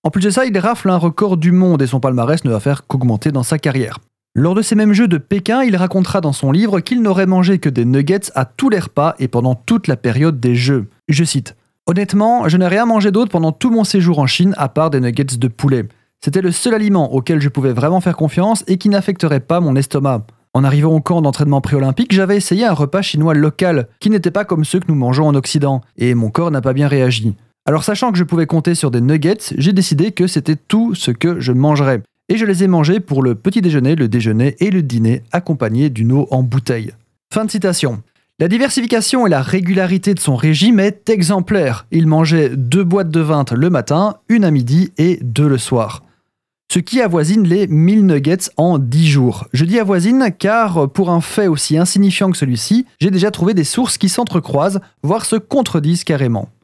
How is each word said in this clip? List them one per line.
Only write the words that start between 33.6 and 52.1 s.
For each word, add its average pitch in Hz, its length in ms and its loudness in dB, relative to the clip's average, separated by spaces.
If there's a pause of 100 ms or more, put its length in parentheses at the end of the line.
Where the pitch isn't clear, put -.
déjeuner, 151 320 2
le 135 120 0
déjeuner 117 520 0
et 196 100 0
le 185 140 0
dîner, 120 480 0
accompagnés 143 580 -2
d'une 113 220 -2
eau 139 180 0
en 131 140 0
bouteille. » 120 480 -4 (420)
Fin 220 120 -2
de 208 40 -6
citation. 170 540 -4 (340)
La 160 100 0
diversification 233 800 0
et 185 60 2
la 135 100 2
régularité 185 720 0
de 165 60 -2
son 135 160 0
régime 156 440 2
est 202 300 -2
exemplaire. 180 800 0
Il 165 160 2
mangeait 156 500 2
deux 135 280 0
boîtes 180 260 0
de 160 120 0
vingt 151 320 0
le 151 180 2
matin, 170 460 0 (120)
une 220 160 2
à 160 60 2
midi 143 480 2
et 175 240 2
deux 127 240 0
le 135 100 2
soir. 113 460 -4 (680)
Ce 180 80 0
qui 240 220 -2
avoisine 180 420 2
les 180 240 2
mille 180 360 4
nuggets 160 540 0
en 165 220 2
dix 139 280 0
jours. 131 460 0
Je 135 100 0
dis 185 140 0
avoisine 214 520 0 (100)
car, 196 500 0
pour 180 220 -2
un 170 100 2
fait - 240 -2
aussi 156 320 0
insignifiant 190 540 0